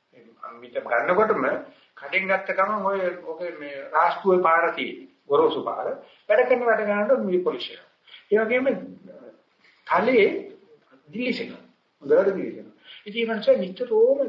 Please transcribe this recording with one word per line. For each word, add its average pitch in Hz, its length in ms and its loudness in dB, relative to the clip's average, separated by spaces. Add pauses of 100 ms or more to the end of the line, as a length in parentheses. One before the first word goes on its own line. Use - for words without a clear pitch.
(520)
මිට 120 240 -18
ගන්නකොටම 156 720 0 (460)
කඩෙන් 175 340 -4
ගත්ත 190 240 -2
ගමන් 196 340 -2
ඔය 196 160 -2 (220)
ඔක 160 180 -12 (140)
මේ 143 340 -14
රාස්තුවේ 180 540 2
පාර 165 260 4
තියෙන්නේ. 135 400 -8 (140)
ගොරෝසු 143 400 2
පාර. - 240 -6 (380)
වැඩ 240 200 4
කරන 240 200 2
වැඩ 220 200 2
ගන්නකොට 214 400 2
මිට 180 200 0
පොලිෂ් 135 260 -4
එක. - 100 -20 (440)
ඒ 208 140 2
වගේම 247 280 0 (1200)
තලයේ 208 400 4 (800)
දිලිසෙනවා. 196 540 -8 (400)
හොඳට 170 280 4
දිලිසෙනවා. 123 440 -8 (260)
ඉතින් 214 220 -8
මේ 226 80 -2
මනුස්සයා 226 260 4
නිතරම 233 720 2